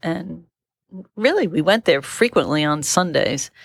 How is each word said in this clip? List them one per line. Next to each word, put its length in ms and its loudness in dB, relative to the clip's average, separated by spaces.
and 420 -8
really, 300 2
we 160 -2
went 220 2
there 180 4
frequently 600 0
on 180 0
Sundays, 680 0